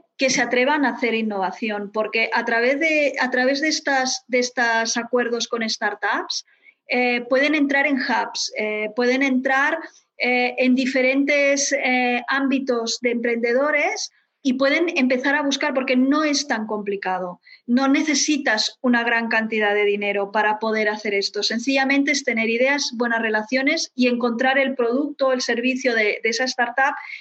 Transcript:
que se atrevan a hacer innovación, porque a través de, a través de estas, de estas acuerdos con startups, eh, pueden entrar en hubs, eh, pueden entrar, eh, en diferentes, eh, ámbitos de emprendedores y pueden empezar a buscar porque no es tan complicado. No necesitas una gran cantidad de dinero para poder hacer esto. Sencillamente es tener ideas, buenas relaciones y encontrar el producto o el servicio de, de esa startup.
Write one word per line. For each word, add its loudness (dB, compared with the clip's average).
que 2
se 0
atrevan 2
a 2
hacer -2
innovación, -4
porque -2
a 0
través 2
de, 2
a 0
través 2
de 0
estas, -2
de 0
estas 0
acuerdos -2
con -4
startups, -4
eh, 0
pueden 4
entrar 2
en 2
hubs, -2
eh, -4
pueden 2
entrar, 2
eh, 0
en 4
diferentes, 2
eh, 0
ámbitos 0
de 0
emprendedores 0
y 2
pueden 0
empezar 2
a 0
buscar -2
porque 0
no 4
es -2
tan -2
complicado. -4
No 4
necesitas 0
una 2
gran 0
cantidad 0
de 2
dinero -2
para 0
poder 0
hacer -4
esto. -2
Sencillamente 0
es -2
tener -2
ideas, 0
buenas 0
relaciones -2
y 2
encontrar 0
el 2
producto 0
o 2
el 0
servicio 0
de, 0
de 0
esa -2
startup. 0